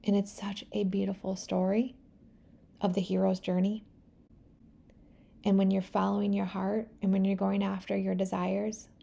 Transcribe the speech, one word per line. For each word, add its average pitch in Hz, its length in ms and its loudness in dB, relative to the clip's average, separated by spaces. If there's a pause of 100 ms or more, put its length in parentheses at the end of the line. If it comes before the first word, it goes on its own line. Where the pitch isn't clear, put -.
And 202 120 2
it's 202 160 0
such 202 420 -8
a 208 100 -2
beautiful 190 540 -2
story 190 580 0 (840)
of 185 140 2
the 190 60 2
hero's 185 380 2
journey. 196 460 0 (1600)
And 196 140 4
when 190 140 4
you're 190 100 2
following 202 520 0
your 202 120 0
heart 190 440 -4 (120)
and 190 120 4
when 190 100 4
you're 196 120 2
going 196 280 0
after 196 320 -4
your 190 200 0
desires 190 760 -2 (140)